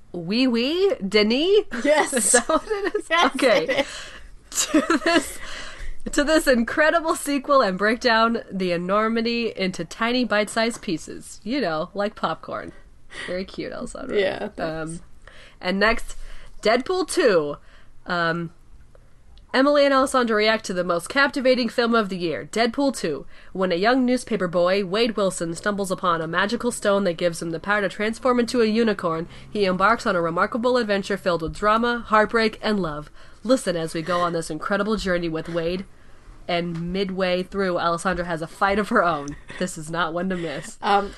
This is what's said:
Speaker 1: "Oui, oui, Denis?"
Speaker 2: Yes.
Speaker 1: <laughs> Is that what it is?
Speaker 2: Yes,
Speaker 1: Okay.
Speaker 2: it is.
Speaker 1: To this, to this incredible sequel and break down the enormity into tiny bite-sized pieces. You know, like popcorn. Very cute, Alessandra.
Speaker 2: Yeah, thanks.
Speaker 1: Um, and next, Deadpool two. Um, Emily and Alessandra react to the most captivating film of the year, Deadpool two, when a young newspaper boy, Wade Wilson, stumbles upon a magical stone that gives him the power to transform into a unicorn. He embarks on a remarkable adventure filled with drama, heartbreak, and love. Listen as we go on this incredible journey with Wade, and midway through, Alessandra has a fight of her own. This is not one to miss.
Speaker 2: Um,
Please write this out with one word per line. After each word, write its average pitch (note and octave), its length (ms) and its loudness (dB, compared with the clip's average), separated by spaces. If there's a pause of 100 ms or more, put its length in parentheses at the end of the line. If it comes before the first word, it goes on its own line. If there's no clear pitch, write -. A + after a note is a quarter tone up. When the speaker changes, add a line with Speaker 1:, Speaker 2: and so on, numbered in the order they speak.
(120)
Speaker 1:
"Oui, F#3+ 340 0
oui, C#4+ 460 2 (140)
Denis?" B3 580 4 (180)
Speaker 2:
Yes. D4 300 2
Speaker 1:
<laughs> - 0 -
Is B3 200 2
that A#3+ 160 4
what - 180 2
it G4+ 280 -4
is? - 140 -4
Speaker 2:
Yes, E4+ 260 2
Speaker 1:
Okay. A3 300 4
Speaker 2:
it C4+ 60 -4
is. C4+ 160 0 (880)
Speaker 1:
To D4+ 320 2
this, - 340 0 (720)
to D4 120 2
this D#4 220 4
incredible D#4 680 2
sequel C#4 460 2
and F#3+ 160 0
break A3 220 2
down A3+ 500 2
the F#3 220 -2
enormity A3 840 0
into F#3 300 -2
tiny B3 380 0
bite-sized G#3+ 580 0
pieces. - 600 -8
You G3+ 200 -4
know, E3 320 -2
like G3+ 200 -4
popcorn. - 580 -6 (540)
Very F#3 200 -6
cute, - 260 -10
Alessandra. - 480 -4
Speaker 2:
Yeah, - 180 0 (100)
thanks. - 120 -12
Speaker 1:
Um, D#3+ 400 -6 (600)
and F#3 180 -2
next, A3+ 360 0 (460)
Deadpool C4 460 0
two. E3+ 480 2 (500)
Um, E3+ 440 -2 (1000)
Emily C#4+ 320 6
and C#4 80 4
Alessandra C4 440 4
react A3 300 2
to G#3 60 -6
the F3+ 120 -2
most F3 240 -2
captivating C4 600 2
film A#3 240 0
of A3 160 2
the F#3+ 80 -4
year, D3+ 360 -4
Deadpool A#3+ 440 2
two, D3+ 300 -4 (260)
when F#3 200 0
a E3+ 40 2
young B3 300 4
newspaper A#3+ 400 0
boy, F3+ 380 2
Wade G#3 320 0
Wilson, F3+ 400 -2
stumbles G3+ 340 -2
upon F3 300 0
a D#3+ 80 -4
magical G3+ 420 0
stone G3+ 320 2
that F3 140 0
gives E3+ 260 -2
him E3+ 80 -6
the E3 80 -6
power G#3 220 0
to G3 80 0
transform A3+ 500 0
into A#3+ 240 2
a A3 40 4
unicorn. G3 600 0 (240)
He G#3 140 0
embarks F#3+ 420 2
on G3+ 80 2
a E3+ 80 2
remarkable G#3+ 540 0
adventure G3+ 400 0
filled E3+ 260 -2
with D#3+ 140 -6
drama, A#3 500 2
heartbreak, G#3+ 560 2
and G#3+ 180 0
love. D3+ 300 -6 (320)
Listen G#3+ 320 2
as E3 180 -4
we E3 100 -4
go F3 180 -2
on E3+ 140 0
this E3 160 -4
incredible G3+ 460 -2
journey F3 320 -2
with D#3+ 200 -4
Wade, E3+ 360 -2 (640)
and E3+ 460 -2
midway F#3 500 0
through, F#3 360 -2
Alessandra E3+ 480 -2
has E3 160 -4
a E3 40 -4
fight G3+ 320 0
of G3+ 120 -2
her A3+ 120 4
own. D3+ 320 -2 (240)
This F3+ 180 -4
is D#3+ 140 -10
not E3 240 -2
one F3+ 140 -2
to F#3 80 -2
miss. E3 440 -8
Speaker 2:
Um, G3+ 380 2